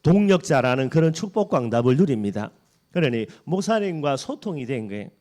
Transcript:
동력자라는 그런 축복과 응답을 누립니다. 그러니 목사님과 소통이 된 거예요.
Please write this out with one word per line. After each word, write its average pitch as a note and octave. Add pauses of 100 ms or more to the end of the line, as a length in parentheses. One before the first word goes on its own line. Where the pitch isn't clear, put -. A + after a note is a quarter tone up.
동력자라는 D3+
그런 D#3+
축복과 G3+
응답을 A#2+
누립니다. G#2+ (420)
그러니 A#2+ (180)
목사님과 F3+
소통이 D#3+
된 A2+
거예요. G2+ (120)